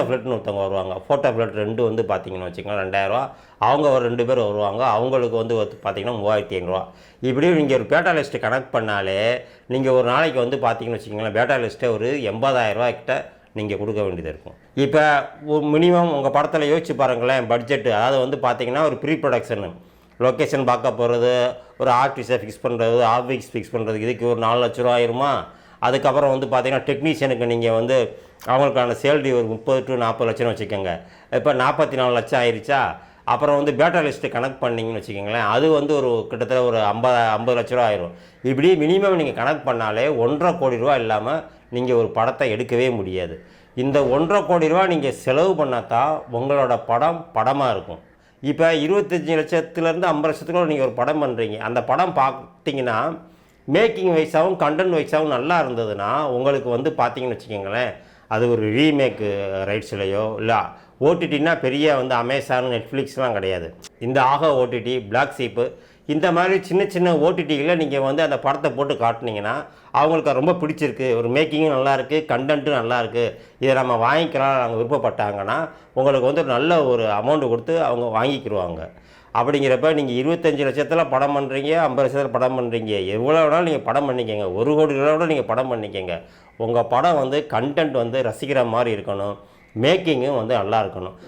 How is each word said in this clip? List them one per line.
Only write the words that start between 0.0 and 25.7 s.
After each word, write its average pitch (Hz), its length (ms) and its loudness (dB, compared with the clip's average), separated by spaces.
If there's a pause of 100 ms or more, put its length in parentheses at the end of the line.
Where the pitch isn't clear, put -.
ஃபிளட்னு 123 280 -2
ஒருத்தவங்க 101 360 -4
வருவாங்க. 95 400 -4
ஃபோட்டோ 139 260 2
ஃபிளட் 113 180 -2
ரெண்டு 107 300 -2
வந்து 113 200 0
பார்த்தீங்கன்னு 92 400 -4
வச்சுக்கோங்களேன், 95 400 -6
ரெண்டாயிரம் 98 240 -2
ரூபா. 123 280 -4 (240)
அவங்க 147 300 4
ஒரு 131 180 2
ரெண்டு 120 180 0
பேர் 127 140 0
வருவாங்க, 104 460 0
அவங்களுக்கு 120 520 0
வந்து 113 180 -2
ஒத்து-, 104 300 -4
பார்த்தீங்கன்னா, 101 300 -4
மூவாயிரத்தி 104 440 -2
ஐந்நூறுரூவா. 92 240 -4 (380)
இப்படியும் 131 340 2
நீங்க 143 200 2
ஒரு 117 80 2
பேட்டா 165 320 2
லிஸ்ட் 139 220 -4
கனெக்ட் 123 360 -4
பண்ணாலே, 107 680 -2 (240)
நீங்க 131 260 0
ஒரு 127 160 4
நாளைக்கு 135 320 2
வந்து 123 180 0
பார்த்தீங்கன்னு 117 420 -2
வச்சுக்கோங்களேன், 107 340 -6
பேட்டா 127 260 2
லிஸ்ட்டை 120 320 -2
ஒரு 120 300 -2
எண்பதாயிரம் 113 520 0
ரூபா 113 120 -2
கிட்ட 127 440 -4 (220)
நீங்க 104 240 -4
கொடுக்க 104 260 -4
வேண்டியது 87 280 -4
இருக்கும். - 240 -14 (220)
இப்ப 143 540 2 (160)
ஒரு 151 200 0
மினிமம் 170 460 4
உங்க 139 180 0
படத்துல 151 320 2
யோசிச்சு 160 340 0
பாருங்களேன், 127 520 0
பட்ஜெட். 120 400 0
அதாவது 127 500 2
வந்து - 0 -
பார்த்தீங்கன்னா, 123 460 0
ஒரு 143 120 2
ப்ரீ 147 180 0
ப்ரொடக்ஷனு, 120 580 -2 (480)
லொகேஷன் 131 460 2
பார்க்க 123 240 2
போறது, 120 640 2 (220)
ஒரு 123 140 2
ஆர்டிஸ்டை 123 460 0
ஃபிக்ஸ் 104 260 -10
பண்றது, 117 380 2
ஆஃபீஸ் 123 520 0
ஃபிக்ஸ் 110 200 -8
பண்றது, 113 220 -2
இதுக்கு 113 340 -2
ஒரு 113 100 0
நாலு 117 260 2
லட்ச 117 120 -4
ரூபா 123 200 2
ஆயிருமா? 120 460 0 (360)